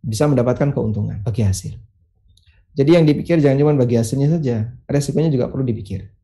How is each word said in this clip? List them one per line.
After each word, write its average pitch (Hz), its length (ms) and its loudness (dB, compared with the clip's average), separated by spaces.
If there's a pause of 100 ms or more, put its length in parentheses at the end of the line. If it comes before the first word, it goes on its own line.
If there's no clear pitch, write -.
bisa 147 240 0
mendapatkan 123 400 0
keuntungan 107 560 -4
bagi 117 160 -4
hasil. 95 320 -2 (1040)
Jadi 139 160 2
yang 160 160 6
dipikir 160 320 0
jangan 139 160 4
cuma 151 160 2
bagi 123 240 2
hasilnya 139 400 0
saja, 120 320 -2 (160)
resikonya 147 480 0
juga - 160 -2
perlu 131 160 -4
dipikir. 98 480 -8 (100)